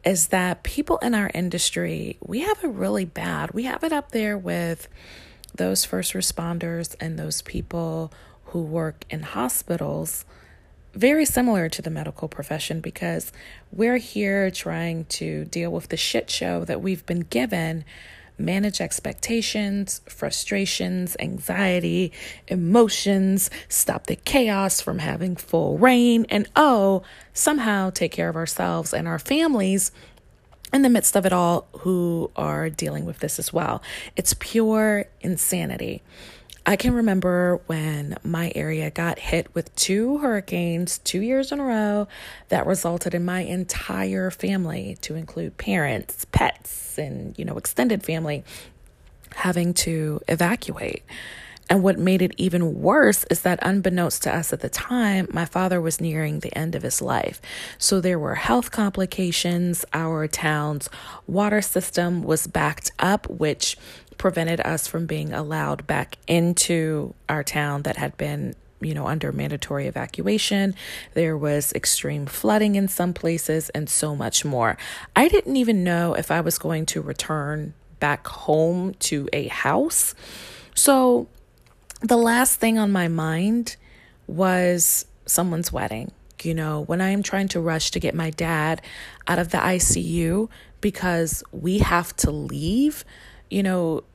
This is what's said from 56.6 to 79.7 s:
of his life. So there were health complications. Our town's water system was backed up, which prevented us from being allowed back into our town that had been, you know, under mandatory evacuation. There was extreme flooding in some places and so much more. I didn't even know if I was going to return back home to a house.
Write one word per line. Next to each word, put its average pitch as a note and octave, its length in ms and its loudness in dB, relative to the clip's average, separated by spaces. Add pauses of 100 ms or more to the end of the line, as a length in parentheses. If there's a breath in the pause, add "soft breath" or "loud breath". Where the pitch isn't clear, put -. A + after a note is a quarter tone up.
of - 80 -4
his - 180 -2
life. - 400 -2 (380 loud breath)
So F#3+ 220 2
there F3+ 180 0
were D3 180 -4
health A#3+ 360 0
complications. F3+ 1200 0
Our D#3+ 340 0
town's D3+ 640 -2 (400 loud breath)
water G#3 340 2
system F3+ 600 0
was D#3 260 2
backed D3+ 500 -2
up, G3 300 2
which - 480 -2 (420 loud breath)
prevented E3+ 420 0
us D3+ 260 -2
from E3 200 -4
being D3+ 260 -4
allowed D3+ 540 -4
back - 400 -4
into E3+ 880 2 (140)
our D3 160 -2
town C#3+ 380 -2
that - 140 -4
had C#3+ 200 -6
been, D3 380 -4 (260)
you D#3 140 -2
know, D3 120 -4
under D3 260 -2
mandatory C#3+ 540 -4
evacuation. G3 880 0 (400 loud breath)
There D#3+ 220 2
was D3 380 0
extreme C#3+ 520 -2
flooding G#3+ 500 2
in G3 120 2
some F3+ 240 0
places E3 580 -2
and D3 180 -4
so D3+ 280 -2
much - 280 0
more. B2 340 2 (360 loud breath)
I C4 140 8
didn't D#4 280 4
even A3+ 280 4
know E3+ 300 2
if - 160 -2
I E3 100 2
was E3 180 -2
going D#3+ 280 -2
to - 160 -4
return D3+ 720 -6 (260)
back D3 260 0
home E3+ 680 2
to - 380 -2
a - 160 -2
house. - 640 2 (600 loud breath)